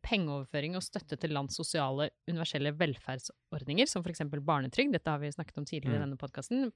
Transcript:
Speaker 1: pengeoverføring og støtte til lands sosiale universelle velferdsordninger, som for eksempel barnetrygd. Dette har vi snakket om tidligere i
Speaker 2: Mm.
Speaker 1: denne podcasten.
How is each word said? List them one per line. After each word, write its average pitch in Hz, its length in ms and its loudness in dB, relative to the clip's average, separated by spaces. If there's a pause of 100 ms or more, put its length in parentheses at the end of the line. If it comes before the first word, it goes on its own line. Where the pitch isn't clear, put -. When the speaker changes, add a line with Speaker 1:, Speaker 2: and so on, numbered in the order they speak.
Speaker 1:
pengeoverføring 151 760 0
og 180 40 -2
støtte 160 380 -6
til 160 120 0
lands 139 260 0
sosiale 147 520 0 (180)
universelle 160 460 0
velferdsordninger, 151 1120 0
som - 140 -2
for 170 80 -4
eksempel 147 300 -2
barnetrygd. 151 540 2
Dette 160 180 2
har 147 80 0
vi 147 100 -2
snakket - 280 -8
om 147 80 -4
tidligere 135 300 0
i - 40 4
Speaker 2:
Mm. 143 100 0
Speaker 1:
denne 139 80 -6
podcasten. 226 580 -2